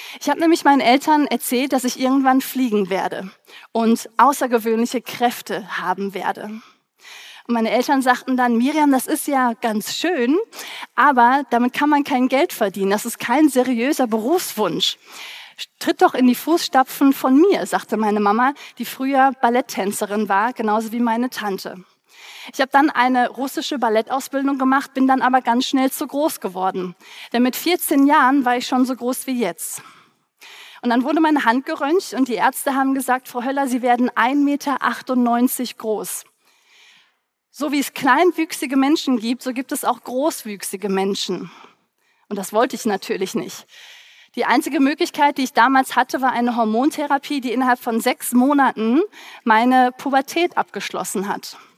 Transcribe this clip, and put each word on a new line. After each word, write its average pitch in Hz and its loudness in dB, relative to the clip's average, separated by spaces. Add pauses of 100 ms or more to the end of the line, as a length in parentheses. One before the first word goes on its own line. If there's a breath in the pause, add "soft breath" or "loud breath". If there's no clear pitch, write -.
(220 loud breath)
Ich - -4
habe - 0
nämlich 330 2
meinen 285 6
Eltern 294 2
erzählt, 262 -2
dass 254 0
ich 247 -4
irgendwann 262 2
fliegen 214 -2
werde 185 -4 (440 loud breath)
und 226 0
außergewöhnliche 240 -2
Kräfte 202 -6
haben 190 -6
werde. 196 -8
Und - -14
meine 226 -2
Eltern 254 0
sagten 247 0
dann, 240 2
"Miriam, 294 2
das 262 2
ist - -4
ja 262 2
ganz 214 -4
schön, 302 0 (560 loud breath)
aber 254 4
damit 240 0
kann 294 0
man 285 2
kein 254 0
Geld 277 0
verdienen. 196 -2
Das 208 -2
ist - -8
kein 294 4
seriöser 254 0
Berufswunsch." 214 -2 (840 loud breath)
"Tritt - 0
doch 359 4
in 254 2
die 247 6
Fußstapfen 277 2
von 262 2
mir", 359 4
sagte - -4
meine 208 0
Mama, 233 2 (240 loud breath)
die 233 -8
früher 269 2
Balletttänzerin 214 -2
war, 214 0
genauso 220 -2
wie 240 -2
meine 233 0
Tante. 190 -8 (680 loud breath)
Ich - -4
habe 262 -2
dann 277 6
eine 247 2
russische 269 -6
Ballettausbildung 262 -2
gemacht, 262 0
bin 262 2
dann 262 4
aber 254 2
ganz 247 0
schnell 262 0
zu 294 -8
groß 285 -2
geworden. 185 -4 (360 loud breath)
Denn 240 2
mit 254 0
vierzehn 311 2
Jahren 285 4
war 247 2
ich 254 -6
schon 254 0
so 247 -6
groß 247 -6
wie 254 -4
jetzt. - -6 (960 loud breath)
Und 247 -2
dann 240 2
wurde 311 0
meine 302 2
Hand 269 0
geröntgt 320 -2
und 254 0
die 240 -4
Ärzte 254 0
haben 269 0
gesagt, 254 -2
"Frau 240 -8
Höller, 277 -2
Sie 240 -2
werden 247 2
ein 277 2
Meter 285 -2
achtundneunzig 240 0
groß." 214 -6 (1300 soft breath)
So 277 -4
wie 294 0
es - -4
kleinwüchsige 311 0
Menschen 269 0
gibt, 233 -4
so 262 -6
gibt 262 -8
es - -6
auch 240 -2
großwüchsige 214 -6
Menschen. 190 -4 (800 loud breath)
Und 202 -8
das 190 -10
wollte 226 0
ich - -6
natürlich 196 -4
nicht. - -8 (680 loud breath)
Die 233 -2
einzige 262 0
Möglichkeit, 294 0
die 269 -2
ich 247 -6
damals 262 2
hatte, 262 -2
war 262 0
eine 240 -2
Hormontherapie, 277 -2
die 240 -4
innerhalb 254 0
von 226 -4
sechs - -4
Monaten 254 2 (420 loud breath)
meine 247 4
Pubertät 277 -2
abgeschlossen 196 -6
hat. - -8 (200 loud breath)